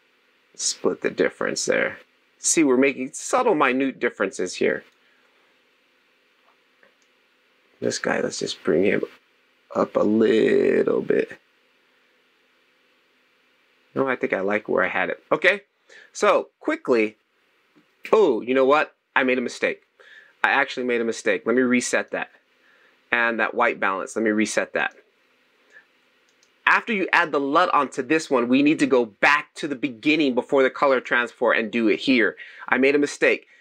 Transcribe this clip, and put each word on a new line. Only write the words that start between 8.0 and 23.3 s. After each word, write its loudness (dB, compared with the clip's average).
guy, -2
let's -6
just -8
bring 2
him 0
up -2
a 2
little 2
bit. -6
No, -2
I -2
think -4
I -2
like -4
where 0
I -2
had -4
it. -10
Okay, 0
so 2
quickly, -2
oh, 4
you -6
know 4
what? 2
I 4
made 0
a -4
mistake. -6
I 0
actually -2
made 0
a -2
mistake. -2
Let 0
me 2
reset -2
that. -8
And 0